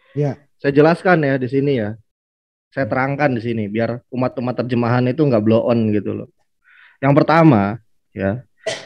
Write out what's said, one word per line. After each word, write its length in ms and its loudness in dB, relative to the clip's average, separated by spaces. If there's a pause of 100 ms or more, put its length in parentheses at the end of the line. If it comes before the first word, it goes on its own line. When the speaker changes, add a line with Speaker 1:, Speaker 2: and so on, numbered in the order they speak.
(140)
Speaker 1:
Ya. 240 -4 (220)
Speaker 2:
Saya 100 -4
jelaskan 540 4
ya 140 0
di 100 -6
sini 320 -2
ya. 160 -6 (720)
Saya 160 -6
terangkan 480 -2
di 80 -4
sini 240 -4
biar 480 -4
umat-umat 480 -4
terjemahan 480 0
itu 160 0
nggak 160 2
blow 240 2
on 240 0
gitu 240 -2
loh. 160 -10 (720)
Yang 160 2
pertama 640 4 (320)
ya, 320 -4 (400)